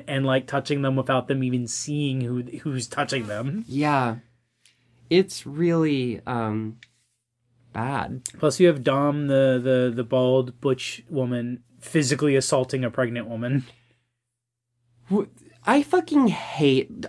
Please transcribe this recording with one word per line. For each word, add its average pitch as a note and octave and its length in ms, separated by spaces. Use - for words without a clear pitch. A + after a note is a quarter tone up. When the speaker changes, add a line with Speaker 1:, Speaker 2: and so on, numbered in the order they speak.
Speaker 1:
and, C3+ 160
like, C3 220
touching C#3 340
them C3+ 160
without C3 320
them C3+ 160
even B2 220
seeing C#3 560
who, B2 180
who's B2+ 240
touching C#3 400
them. C3+ 420
Speaker 2:
Yeah. C3+ 480
It's F#3 360
really, D3 800
um, A2 520
bad. B2 480
Speaker 1:
Plus D3 200
you F3+ 100
have C#3+ 140
Dom, D3 440
the, C3+ 360
the, B2+ 320
the B2 100
bald, B2+ 580
butch - 480
woman, B2 520
physically C#3+ 580
assaulting C3 500
a A2+ 40
pregnant A#2+ 380
woman. B2 360
Speaker 2:
Wh-, G3 160
I C#4+ 200
fucking D#4 420
hate, C#3+ 840